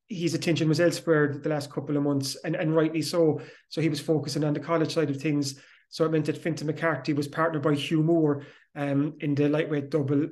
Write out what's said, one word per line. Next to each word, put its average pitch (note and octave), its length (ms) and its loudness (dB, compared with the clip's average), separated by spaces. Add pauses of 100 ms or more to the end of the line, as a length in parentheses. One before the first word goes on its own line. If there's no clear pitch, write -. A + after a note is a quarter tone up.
his E3+ 240 -2
attention D#3+ 340 0
was D#3 140 2
elsewhere D3+ 640 2
the D#3 80 -4
last D3 200 -4
couple D3 240 -6
of C#3+ 100 2
months, C#3 380 -2
and, E3+ 140 -2
and D#3+ 180 0
rightly D#3+ 280 2
so. D#3+ 400 2 (260)
So - 140 -4
he D#3+ 80 2
was D3+ 100 -4
focusing D#3 440 0
on D3 100 2
the C#3+ 60 -4
college D#3+ 340 0
side D3+ 160 0
of C3+ 100 -4
things. C#3+ 400 -2 (320)
So D#3+ 120 0
it D#3+ 80 0
meant D#3 140 2
that D#3 120 -4
Fintan D3+ 300 -4
McCarthy D3+ 460 -2
was C#3+ 120 -2
partnered D#3+ 360 -2
by D3+ 120 2
Hugh D#3 300 0
Moore, D#3 400 2 (320)
um, C#3+ 420 0
in D3 160 -2
the D3 140 2
lightweight D3+ 420 -2
double D3 420 0